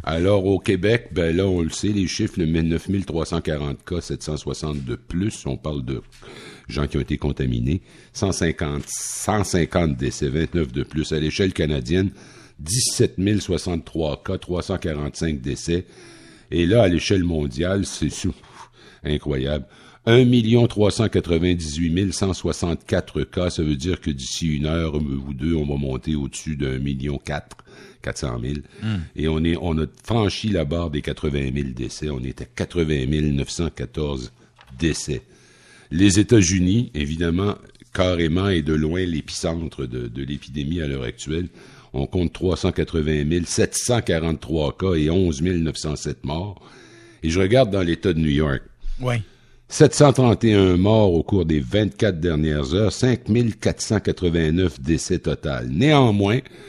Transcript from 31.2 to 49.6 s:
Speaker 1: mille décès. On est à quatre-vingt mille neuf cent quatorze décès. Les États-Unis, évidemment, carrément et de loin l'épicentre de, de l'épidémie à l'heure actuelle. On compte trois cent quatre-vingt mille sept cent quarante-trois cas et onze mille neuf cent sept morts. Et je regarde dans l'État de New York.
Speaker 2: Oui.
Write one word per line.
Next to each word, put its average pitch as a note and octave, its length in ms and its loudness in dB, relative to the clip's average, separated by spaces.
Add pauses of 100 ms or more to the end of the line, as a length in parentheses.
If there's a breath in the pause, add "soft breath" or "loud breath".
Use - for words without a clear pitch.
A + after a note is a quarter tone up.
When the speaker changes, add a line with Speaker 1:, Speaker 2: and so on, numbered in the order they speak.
Speaker 1:
mille C2+ 200 -4
décès. B1+ 380 -8
On C2+ 100 -6
est B1+ 200 -8
à - 60 -12
quatre-vingt D#2 600 -2
mille D2+ 260 2
neuf C2+ 180 -2
cent E2 200 -4
quatorze C#2 640 -6 (440 soft breath)
décès. D2 460 -2 (680 soft breath)
Les F#2+ 260 6
États-Unis, F#2+ 760 4
évidemment, E2+ 600 0 (400)
carrément F2+ 540 2
et F2 140 2
de D2+ 120 0
loin D#2 300 0
l'épicentre E2 800 -4
de, A#1+ 220 -8
de A#1+ 160 -8
l'épidémie C#2+ 560 -6
à D2+ 80 -4
l'heure C2+ 160 -4
actuelle. D#2 420 -6 (460 loud breath)
On C2+ 140 -2
compte F2 260 0
trois F2 240 0
cent F#2+ 140 0
quatre-vingt D2+ 540 0
mille E2 220 0
sept - 280 0
cent A#2 260 0
quarante-trois D#2+ 800 -2
cas F#2 160 0
et D2+ 160 2
onze E2+ 320 2
mille F2 220 2
neuf D#2 120 -2
cent D2+ 200 -6
sept - 280 -8
morts. F2+ 380 -6 (640 loud breath)
Et E2 60 0
je F2 100 2
regarde G#2 320 4
dans G2 100 2
l'État F2 300 2
de D#2+ 80 0
New D#2 100 4
York. C#2+ 320 2 (380)
Speaker 2:
Oui. B2 160 -2 (500 soft breath)